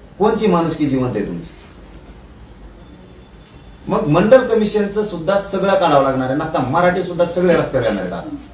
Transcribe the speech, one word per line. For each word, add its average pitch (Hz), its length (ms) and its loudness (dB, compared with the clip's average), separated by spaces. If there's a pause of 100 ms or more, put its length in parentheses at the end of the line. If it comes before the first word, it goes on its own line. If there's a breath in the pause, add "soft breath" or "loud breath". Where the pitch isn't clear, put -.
(200)
कोणची 214 280 2
माणुसकी 170 380 0
जिवंत 127 300 -2
आहे 101 120 -4
तुमची? 87 200 -10 (2500)
मग 190 200 0
मंडल 208 400 4
कमिशनचं 208 560 0
सुद्धा 170 340 -2
सगळं 190 420 0
काढावं 147 240 4
लागणार 131 260 -2
आहे, 139 80 -2
नसता 156 220 -4
मराठी 175 440 0
सुद्धा 175 220 -2
सगळे 175 300 2
रस्त्यावर 127 320 -2
येणार 98 160 -2
आहेत 90 100 -8
आता. 87 220 -10 (180)